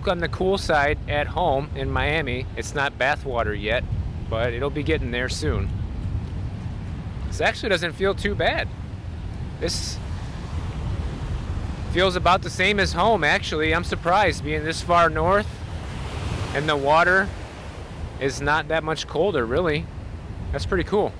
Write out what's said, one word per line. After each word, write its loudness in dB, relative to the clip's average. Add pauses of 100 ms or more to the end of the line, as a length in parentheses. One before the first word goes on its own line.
on 0
the 0
cool 2
side 4 (100)
at 0
home 2
in -2
Miami. 0 (120)
It's -6
not 0
bath 2
water 0
yet, 0 (460)
but 0
it'll -2
be -2
getting 0
there 0
soon. 0 (1600)
This -4
actually 0
doesn't 0
feel 0
too 0
bad. 0 (880)
This -4 (1900)
feels 4
about 6
the -6
same 2
as 2
home, 4
actually. 2
I'm 2
surprised, 2
being -2
this -2
far 6
north 4 (1080)
and 0
the 4
water 6 (920)
is -2
not 2
that 0
much -2
colder, 2
really. 2 (680)
That's -4
pretty 0
cool. 2